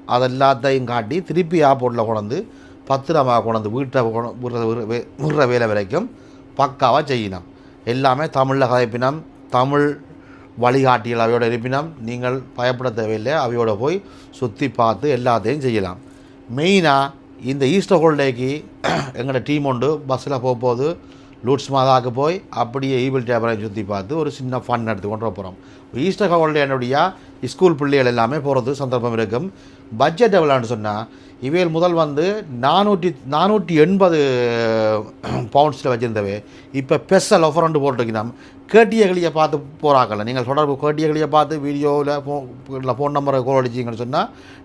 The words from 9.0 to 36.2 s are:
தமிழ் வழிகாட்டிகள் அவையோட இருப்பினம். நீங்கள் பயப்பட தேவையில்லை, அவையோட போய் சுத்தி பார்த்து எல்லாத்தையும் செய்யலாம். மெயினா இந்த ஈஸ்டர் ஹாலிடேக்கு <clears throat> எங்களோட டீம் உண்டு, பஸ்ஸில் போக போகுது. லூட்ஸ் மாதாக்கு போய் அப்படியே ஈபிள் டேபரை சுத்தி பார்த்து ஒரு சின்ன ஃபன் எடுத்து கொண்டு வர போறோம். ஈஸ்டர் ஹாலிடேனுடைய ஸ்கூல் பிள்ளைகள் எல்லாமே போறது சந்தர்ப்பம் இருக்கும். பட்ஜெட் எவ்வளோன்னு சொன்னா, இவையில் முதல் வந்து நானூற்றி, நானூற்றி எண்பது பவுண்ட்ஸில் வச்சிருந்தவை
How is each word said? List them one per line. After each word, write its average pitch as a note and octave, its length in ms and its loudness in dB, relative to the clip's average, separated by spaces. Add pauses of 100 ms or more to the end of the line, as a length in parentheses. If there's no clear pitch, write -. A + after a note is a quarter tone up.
தமிழ் C#3 360 2 (680)
வழிகாட்டிகள் A#2+ 680 2
அவையோட A#2 240 2
இருப்பினம். B2+ 400 -4 (120)
நீங்கள் B2 420 -6 (120)
பயப்பட B2 360 -2
தேவையில்லை, A2 420 -2
அவையோட A#2+ 440 0
போய் D3+ 260 -2 (280)
சுத்தி - 400 -4
பார்த்து A#2 460 0
எல்லாத்தையும் B2 500 0
செய்யலாம். F#2+ 300 -2 (600)
மெயினா D#3+ 400 4 (480)
இந்த C3+ 220 -2
ஈஸ்டர் F3+ 360 2
ஹாலிடேக்கு C3+ 480 2 (320)
<clears throat> C#3+ 380 -4
எங்களோட C3 240 -2
டீம் D3 200 0
உண்டு, C#3 420 0
பஸ்ஸில் C3 340 -4
போக B2+ 140 0
போகுது. B2+ 420 -2 (500)
லூட்ஸ் C3 260 0
மாதாக்கு C3 380 2
போய் D3 400 -2
அப்படியே C3 600 -2
ஈபிள் C3 180 -2
டேபரை A#2 320 0
சுத்தி G#2+ 240 -8
பார்த்து G2 320 -6
ஒரு D3+ 140 -2
சின்ன B2+ 260 -6
ஃபன் A#2+ 300 -4
எடுத்து G#2 220 -4
கொண்டு A2 180 -4
வர G2+ 100 -4
போறோம். F#2 200 -12 (380)
ஈஸ்டர் F3+ 360 0
ஹாலிடேனுடைய C#3+ 640 2 (500)
ஸ்கூல் E3 300 2
பிள்ளைகள் C#3 320 2
எல்லாமே A#2+ 300 2
போறது C#3 340 0
சந்தர்ப்பம் B2 420 -2
இருக்கும். A2+ 340 -2 (520)
பட்ஜெட் E3 360 4
எவ்வளோன்னு C#3+ 280 4
சொன்னா, G#2+ 320 -4 (460)
இவையில் E3 300 0
முதல் E3+ 220 2
வந்து E3 520 0 (180)
நானூற்றி, F3+ 520 2 (160)
நானூற்றி E3+ 440 2 (100)
எண்பது F3+ 340 4 (1300)
பவுண்ட்ஸில் C#3+ 400 2
வச்சிருந்தவை G#2+ 520 -4 (280)